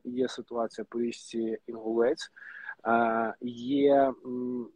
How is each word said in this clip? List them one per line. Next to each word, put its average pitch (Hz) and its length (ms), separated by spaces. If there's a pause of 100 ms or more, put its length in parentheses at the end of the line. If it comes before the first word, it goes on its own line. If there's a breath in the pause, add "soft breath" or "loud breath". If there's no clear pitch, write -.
є 123 240
ситуація 113 640
по 117 120
річці 113 560 (100)
Інгулець, 117 640 (520 loud breath)
а, 113 580
є, 135 720 (120)
м, 123 500